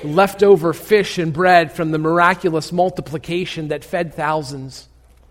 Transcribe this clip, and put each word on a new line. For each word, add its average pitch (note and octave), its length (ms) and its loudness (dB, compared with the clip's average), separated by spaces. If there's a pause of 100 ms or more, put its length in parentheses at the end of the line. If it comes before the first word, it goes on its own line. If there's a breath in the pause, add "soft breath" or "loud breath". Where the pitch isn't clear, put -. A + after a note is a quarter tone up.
leftover F#3 720 4
fish G3 460 0
and E3 140 -2
bread F3 380 4
from D#3+ 220 -4
the D#3 60 -2
miraculous E3+ 760 0
multiplication F3 960 -4
that D3 160 -6
fed F3 300 -6
thousands. C#3 760 -6 (420)